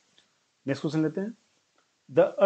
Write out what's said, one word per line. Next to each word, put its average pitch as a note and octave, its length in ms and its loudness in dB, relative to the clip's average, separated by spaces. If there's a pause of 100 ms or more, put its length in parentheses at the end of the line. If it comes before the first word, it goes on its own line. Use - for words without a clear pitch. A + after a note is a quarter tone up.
(680)
Next C3+ 160 -4
question D#3 200 -2
लेते D#3 180 -2
हैं, A3 160 -8 (720)
the E3 220 2 (140)